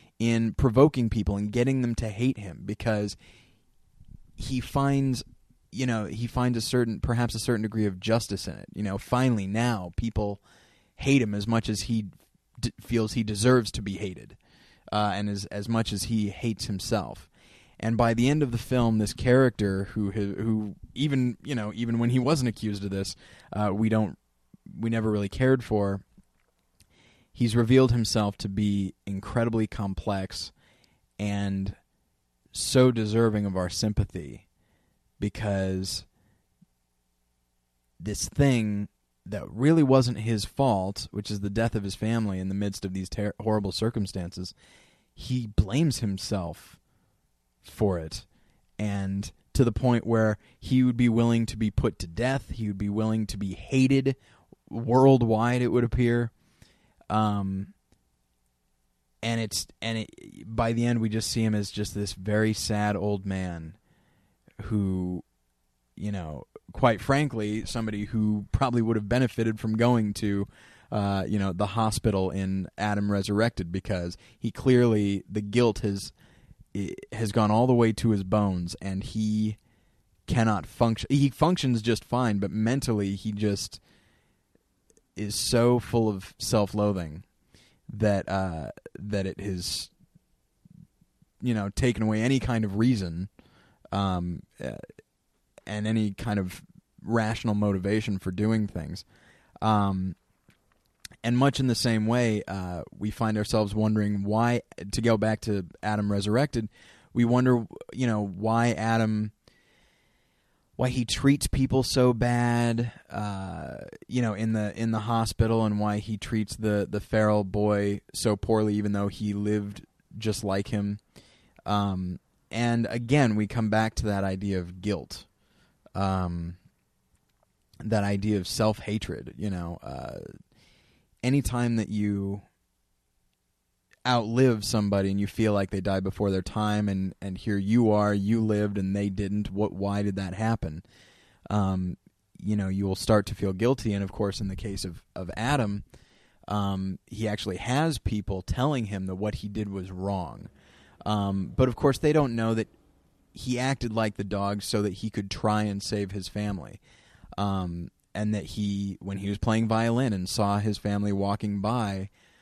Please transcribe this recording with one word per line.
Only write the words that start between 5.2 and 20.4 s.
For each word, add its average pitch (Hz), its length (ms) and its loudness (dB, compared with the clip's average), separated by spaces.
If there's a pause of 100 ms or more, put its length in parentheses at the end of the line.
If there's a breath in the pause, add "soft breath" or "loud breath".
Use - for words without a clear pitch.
you 127 160 -4
know, 113 200 0
he 110 200 -4
finds 123 320 0
a - 20 0
certain, 117 380 0
perhaps 120 360 0
a 110 40 -6
certain 110 240 0
degree 107 240 0
of 92 140 -2
justice 104 480 -2
in 76 60 -8
it. 50 200 -14
You 101 80 -6
know, 101 160 -4
finally 123 480 2
now 104 500 -2
people 104 440 -4 (560 soft breath)
hate 139 260 4
him 104 120 0
as 104 120 -4
much 113 220 2
as 107 140 -2
he 110 240 -2 (520)
d-, - 220 -4
feels 113 320 0
he 117 100 0
deserves 107 500 4
to 117 100 -6
be 95 140 -6
hated, 90 400 -10 (540 soft breath)
uh, 104 240 2
and 104 140 -2
as, 101 180 -4
as 104 220 -6
much 113 240 2
as 98 120 -2
he 107 260 2
hates - 360 -4
himself. 95 640 -4 (500 soft breath)
And 113 180 0
by 117 180 4
the 120 140 4
end 151 140 4
of 131 80 2
the 117 80 -2
film, 117 400 2
this 104 140 0
character 113 800 4
who, 104 180 -2
who 104 640 -2 (220)